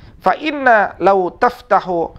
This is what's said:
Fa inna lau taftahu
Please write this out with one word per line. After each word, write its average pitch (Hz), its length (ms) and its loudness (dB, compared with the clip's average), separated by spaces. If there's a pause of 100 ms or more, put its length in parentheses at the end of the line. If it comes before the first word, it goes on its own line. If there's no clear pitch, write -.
(200)
Fa - 200 0
inna 269 600 0
lau 185 360 2
taftahu 180 840 -2